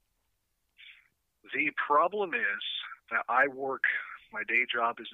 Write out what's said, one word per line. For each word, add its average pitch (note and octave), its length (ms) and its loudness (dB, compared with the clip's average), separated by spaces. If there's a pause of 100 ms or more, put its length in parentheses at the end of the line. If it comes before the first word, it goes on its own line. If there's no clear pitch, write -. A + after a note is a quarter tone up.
(1500)
The D3 240 -2
problem F3 580 4
is G3+ 280 0 (480)
that A2+ 180 0
I B2+ 200 4
work, C3 360 -4 (480)
my G#3+ 120 -6
day A#2+ 220 2
job A#2 320 0
is A2+ 160 -14